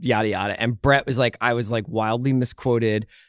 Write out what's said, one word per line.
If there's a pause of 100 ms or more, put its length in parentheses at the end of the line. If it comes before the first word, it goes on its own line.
yada,
yada.
And
Brett
was
like,
"I
was,
like,
wildly
misquoted. (220)